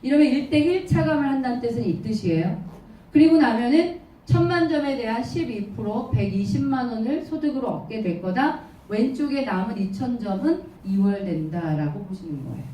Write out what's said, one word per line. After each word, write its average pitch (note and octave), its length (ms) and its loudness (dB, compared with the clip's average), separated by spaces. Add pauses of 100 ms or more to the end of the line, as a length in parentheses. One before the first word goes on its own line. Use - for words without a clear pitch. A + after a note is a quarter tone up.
이러면 C#4+ 260 4
일 C4 220 0
대 D4+ 100 4
일 F4+ 280 2
차감을 D#4 400 2
한다는 B3+ 340 -2
뜻은 A#3 220 -2
이 F3 180 -2
뜻이에요. F3 600 -2 (480)
그리고 D#4+ 260 8
나면은 C4 640 4 (260)
천만 E4+ 420 4
점에 C#4+ 300 0
대한 A#3 260 -4
십이 A3 480 -4
프로, G#3+ 400 -4
백이십만 A#3+ 760 0
원을 A#3 360 -2
소득으로 C4+ 420 -2
얻게 G#3+ 340 -6
될 F3+ 200 -2
거다. F#3+ 400 0 (260)
왼쪽에 C4+ 560 0
남은 G3 340 -4
이천 A#3 420 -4
점은 A3 440 -2 (220)
이월된다라고 F3 1200 -2
보시는 E3 400 -10
거예요. B2 180 -10 (100)